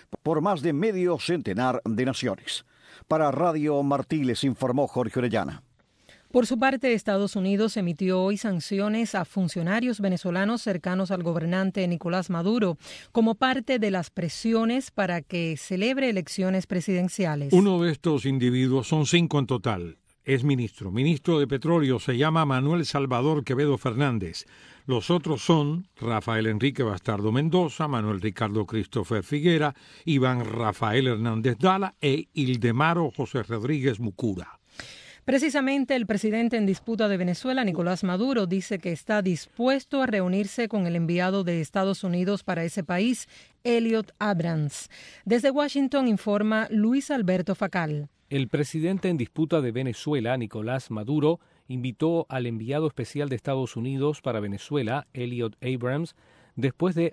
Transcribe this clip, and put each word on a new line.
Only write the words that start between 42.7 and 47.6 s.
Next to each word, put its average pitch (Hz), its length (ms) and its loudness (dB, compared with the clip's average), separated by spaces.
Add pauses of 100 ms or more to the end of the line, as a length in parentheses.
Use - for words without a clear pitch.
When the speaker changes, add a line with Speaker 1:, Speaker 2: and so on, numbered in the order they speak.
Speaker 2:
país, 208 420 0 (380)
Elliot 226 560 2
Abrams. 165 680 -2 (360)
Desde 233 260 2
Washington 277 560 2
informa 214 640 2
Luis 226 400 2
Alberto 185 460 0
Facal. 156 520 -4 (220)